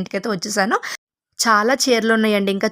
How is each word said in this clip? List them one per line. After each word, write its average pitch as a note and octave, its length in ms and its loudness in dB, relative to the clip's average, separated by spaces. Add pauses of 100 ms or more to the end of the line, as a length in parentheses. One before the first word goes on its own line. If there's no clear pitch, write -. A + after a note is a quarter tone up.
ఇంటికైతే F#3+ 360 -6
వచ్చేసాను. G#3 420 -2 (680)
చాలా A3 380 2
చీరలు A3+ 340 2
ఉన్నాయండి G#3 380 2
ఇంకా G#3 180 -2